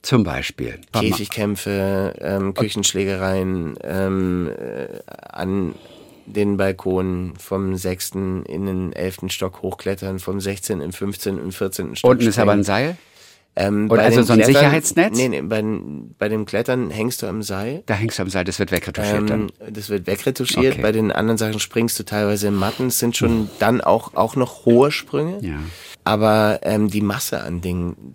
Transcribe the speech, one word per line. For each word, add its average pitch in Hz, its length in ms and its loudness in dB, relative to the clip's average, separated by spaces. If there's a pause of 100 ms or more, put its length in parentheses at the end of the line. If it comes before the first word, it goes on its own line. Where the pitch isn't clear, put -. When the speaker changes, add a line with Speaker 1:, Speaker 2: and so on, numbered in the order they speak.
Speaker 1:
Zum 120 220 4
Beispiel? 65 560 -6 (140)
Speaker 2:
Käfigkämpfe, 101 1300 -2
ähm, 98 340 -2
Küchenschlägereien, 95 1300 -2
ähm, 92 680 0
äh, 58 500 -8 (300)
an 92 460 -4 (520)
den 101 300 0
Balkonen 92 800 -2
vom 95 380 -4
sechsten 92 720 -4
in 90 200 -6
den 92 280 -4
elften 95 360 -6
Stock - 320 -6
hochklettern, 95 580 -6
vom 92 200 -6
sechzehnten 98 440 -4
in 80 60 -6
den 90 40 -10
fünfzehnten 98 500 -6
und 92 80 -6
vierzehnten 92 440 -6
Stock - 160 4
Speaker 1:
Unten 123 160 4
ist 107 120 2
aber 104 140 6
ein 104 100 4
Speaker 2:
springen. - 0 -
Speaker 1:
Seil? 120 340 0 (600)
Speaker 2:
Ähm, 104 260 2
Speaker 1:
Und 110 60 0
Speaker 2:
bei 113 140 6
Speaker 1:
also 113 180 6
Speaker 2:
den 117 40 6
Speaker 1:
so 117 80 4
ein 110 60 8
Speaker 2:
Klettern, 117 160 8
Speaker 1:
Sicherheitsnetz? 147 640 4
Speaker 2:
nee, 127 120 2
nee, 73 120 -2
bei 107 200 -2
den, 71 560 -6
bei 104 100 -2
dem 107 180 -2
Klettern 120 440 0
hängst 110 320 -4
du 113 60 -4
am 101 160 -4
Seil. 104 420 -6
Speaker 1:
Da - 80 0
hängst 110 260 0
du 101 40 -2
am 92 60 -2
Seil, 92 140 0
das 90 160 -4
wird 98 120 -2
wegretuschiert 104 480 -2
Speaker 2:
Ähm, 104 80 0
Speaker 1:
dann? 107 240 -2 (220)
Speaker 2:
das 104 160 -12
wird 101 180 -2
wegretuschiert. 127 680 0
Speaker 1:
Okay. - 80 -4
Speaker 2:
Bei 107 100 2
den 110 200 2
anderen 110 260 2
Sachen 110 220 -2
springst 117 400 0
du 110 40 -8
teilweise 104 440 0
in 101 80 2
Matten. 104 320 0
Es 120 120 0
sind 117 160 0
schon 120 140 2
Speaker 1:
Hm. 110 200 2 (100)
Speaker 2:
dann 113 220 4
auch, - 340 2
auch 107 200 0
noch 127 300 -2
hohe 123 260 8
Sprünge. 151 500 -4
Speaker 1:
Ja. 78 180 -6 (480)
Speaker 2:
Aber, 107 540 4
ähm, 107 280 2
die 101 120 -2
Masse 101 400 -2
an 85 200 -6
Dingen 90 340 -4 (200)